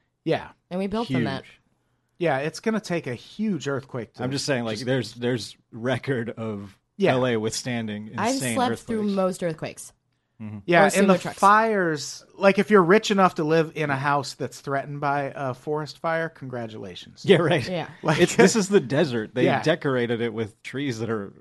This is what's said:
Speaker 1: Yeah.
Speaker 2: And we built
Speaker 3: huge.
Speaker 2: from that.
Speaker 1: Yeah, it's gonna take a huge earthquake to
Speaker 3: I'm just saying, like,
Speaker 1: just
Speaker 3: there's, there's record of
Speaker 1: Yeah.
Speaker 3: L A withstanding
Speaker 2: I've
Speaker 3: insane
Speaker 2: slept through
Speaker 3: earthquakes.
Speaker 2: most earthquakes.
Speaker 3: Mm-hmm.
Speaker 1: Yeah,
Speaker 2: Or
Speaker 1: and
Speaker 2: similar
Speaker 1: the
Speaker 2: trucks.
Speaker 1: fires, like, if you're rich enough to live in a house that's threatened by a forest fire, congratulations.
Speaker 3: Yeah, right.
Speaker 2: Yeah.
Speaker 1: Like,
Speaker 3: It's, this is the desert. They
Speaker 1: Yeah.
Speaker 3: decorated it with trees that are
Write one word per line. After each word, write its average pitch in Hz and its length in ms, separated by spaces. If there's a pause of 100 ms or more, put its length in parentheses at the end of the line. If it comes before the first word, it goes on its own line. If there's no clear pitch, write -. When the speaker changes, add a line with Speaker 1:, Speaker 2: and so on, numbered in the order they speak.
(240)
Speaker 1:
Yeah. 156 260 (200)
Speaker 2:
And 180 100
we 196 80
built 220 200
Speaker 3:
huge. 127 100
Speaker 2:
from 226 80
that. 135 180 (760)
Speaker 1:
Yeah, 156 220
it's 151 200
gonna 220 200
take 170 280
a 123 80
huge 196 520
earthquake 131 460
to 123 100
Speaker 3:
I'm 131 80
just 139 140
saying, 127 180
like, 110 120
Speaker 1:
just 120 100
Speaker 3:
there's, 123 300
there's 120 420 (140)
record 117 580
of 104 480 (200)
Speaker 1:
Yeah. 180 160
Speaker 3:
L 127 140
A 120 100
withstanding 110 800
Speaker 2:
I've 233 180
Speaker 3:
insane 254 200
Speaker 2:
slept 247 240
through 226 200
Speaker 3:
earthquakes. 208 160
Speaker 2:
most 185 280
earthquakes. 156 500 (480)
Speaker 3:
Mm-hmm. 107 240
Speaker 1:
Yeah, 170 160
Speaker 2:
Or - 40
Speaker 1:
and 151 80
Speaker 2:
similar 190 220
Speaker 1:
the 175 60
Speaker 2:
trucks. 147 180
Speaker 1:
fires, 196 840 (120)
like, 196 220
if 196 100
you're 202 140
rich 202 260
enough 190 260
to 160 100
live 160 300
in 151 140
a 139 60
house 143 380
that's - 260
threatened 143 400
by 143 340
a 135 200
forest 151 460
fire, 165 280
congratulations. 113 1000
Speaker 3:
Yeah, 180 120
right. 156 320
Speaker 2:
Yeah. 170 180 (160)
Speaker 1:
Like, 156 160
Speaker 3:
It's, 175 160
this 190 220
is 190 100
the 196 140
desert. 127 520
They 127 120
Speaker 1:
Yeah. 135 160
Speaker 3:
decorated 127 580
it 117 140
with 110 280
trees 127 380
that 110 100
are 104 320